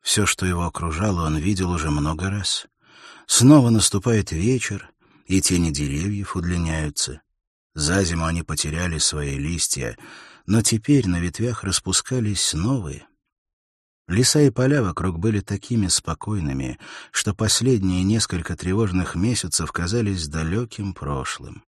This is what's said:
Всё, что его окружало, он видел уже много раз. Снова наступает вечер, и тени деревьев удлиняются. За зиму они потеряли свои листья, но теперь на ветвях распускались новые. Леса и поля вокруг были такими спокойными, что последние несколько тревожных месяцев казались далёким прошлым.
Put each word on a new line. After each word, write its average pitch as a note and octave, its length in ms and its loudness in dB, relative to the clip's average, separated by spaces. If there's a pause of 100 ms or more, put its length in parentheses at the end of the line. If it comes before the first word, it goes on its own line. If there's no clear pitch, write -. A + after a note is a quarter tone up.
Всё, G#2 240 2
что - 180 -2
его F2 220 0
окружало, E2+ 580 -2
он D#2 140 0
видел F#2 320 0
уже D#2+ 180 -2
много D#2 400 -2
раз. - 380 -4 (600)
Снова C3 440 8
наступает G#2+ 600 2
вечер, G#2 600 -2 (340)
и F#2+ 160 2
тени F2 300 2
деревьев D#2 680 -4
удлиняются. E2 880 -2 (500)
За E2 320 0
зиму E2 220 -2
они E2 160 0
потеряли D#2+ 560 -4
свои C#2+ 400 -2
листья, C#2+ 580 -4 (480)
но A2 160 4
теперь A2+ 480 2
на F2 100 2
ветвях A2 460 -4
распускались G2+ 880 -2
новые. F2 540 -2 (1040)
Леса B2+ 300 4
и C#3+ 100 8
поля C3 320 2
вокруг F2 380 -2
были G#2+ 180 2
такими G2+ 480 -2
спокойными, D2+ 920 -4 (320)
что - 200 0
последние G#2 680 2
несколько F#2+ 540 0
тревожных F#2 580 0
месяцев F2+ 560 -2
казались F#2 560 -2
далёким F2+ 680 -4
прошлым. - 760 -8